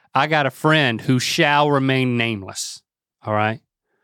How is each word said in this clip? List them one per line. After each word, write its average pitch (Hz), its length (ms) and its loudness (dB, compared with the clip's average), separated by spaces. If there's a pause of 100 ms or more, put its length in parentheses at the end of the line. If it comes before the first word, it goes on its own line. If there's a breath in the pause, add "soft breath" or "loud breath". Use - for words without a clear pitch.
(140)
I 139 140 2
got 151 180 0
a 127 40 0
friend 147 500 2
who 131 180 0
shall 147 520 2
remain 131 460 0
nameless, 107 680 -6 (420)
all 107 100 -4
right? 107 260 -2 (440)